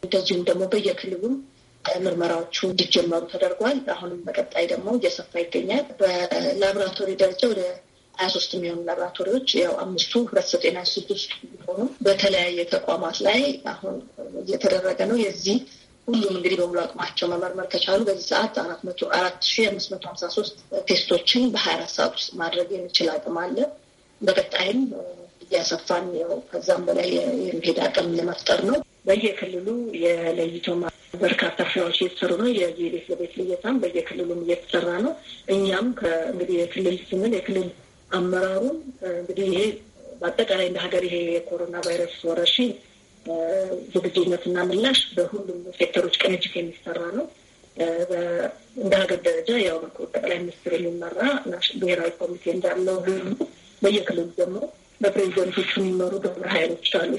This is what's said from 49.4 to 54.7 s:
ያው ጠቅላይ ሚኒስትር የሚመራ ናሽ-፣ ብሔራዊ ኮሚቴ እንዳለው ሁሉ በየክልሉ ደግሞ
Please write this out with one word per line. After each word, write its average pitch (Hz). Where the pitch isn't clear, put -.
ያው 175
ጠቅላይ -
ሚኒስትር 175
የሚመራ 170
ናሽ-፣ 180
ብሔራዊ 175
ኮሚቴ 175
እንዳለው 185
ሁሉ 185
በየክልሉ 185
ደግሞ 185